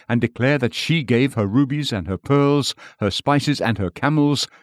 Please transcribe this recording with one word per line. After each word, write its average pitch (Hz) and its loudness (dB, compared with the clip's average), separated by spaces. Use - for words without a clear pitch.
and 117 0
declare 123 0
that 123 -2
she 143 -2
gave 123 2
her 107 0
rubies 135 0
and 92 -4
her 95 -4
pearls, 143 2
her 101 0
spices 143 0
and 104 -2
her 95 -2
camels 143 0